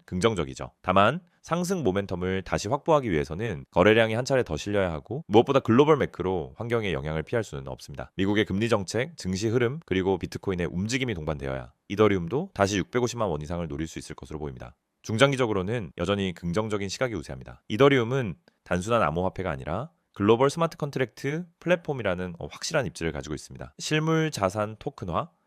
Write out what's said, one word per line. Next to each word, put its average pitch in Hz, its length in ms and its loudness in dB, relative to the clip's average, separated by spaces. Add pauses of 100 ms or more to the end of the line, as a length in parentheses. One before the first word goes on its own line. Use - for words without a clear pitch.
긍정적이죠. 85 640 -2 (100)
다만 101 400 4 (220)
상승 170 420 -2
모멘텀을 95 600 -2
다시 82 240 -2
확보하기 139 420 2
위해서는 80 600 -4
거래량이 110 440 6
한 127 100 -2
차례 127 200 2
더 78 120 -4
실려야 98 360 0
하고 104 340 -8
무엇보다 127 340 6
글로벌 143 380 6
매크로 85 580 -2
환경의 110 380 -2
영향을 78 280 -4
피할 113 220 -4
수는 67 240 -10
없습니다. 65 480 -12
미국의 101 300 4
금리 104 240 0
정책, 117 480 -2
증시 92 300 -2
흐름, 123 360 0
그리고 92 320 0
비트코인의 87 540 -4
움직임이 117 420 -2
동반되어야 69 600 -6 (160)
이더리움도 101 680 2
다시 101 240 2
육백오십만 120 500 -2
원 76 140 -4
이상을 85 260 -6
노릴 73 200 -6
수 - 100 -14
있을 73 160 -12
것으로 76 240 -12
보입니다. 62 360 -12 (280)
중장기적으로는 110 960 2
여전히 95 340 0
긍정적인 101 560 -2
시각이 120 260 -4
우세합니다. 65 540 -10
이더리움은 123 680 4 (260)
단순한 104 400 0
암호화폐가 90 480 0
아니라 78 400 -6 (240)
글로벌 117 360 6
스마트 165 260 -2
컨트랙트 143 680 -4 (120)
플랫폼이라는, 107 800 -2
어, - 80 -10
확실한 76 400 -4
입지를 78 260 -4
가지고 73 220 -8
있습니다. - 440 -12
실물 156 520 0
자산 107 480 -2
토큰화, 101 520 -6 (160)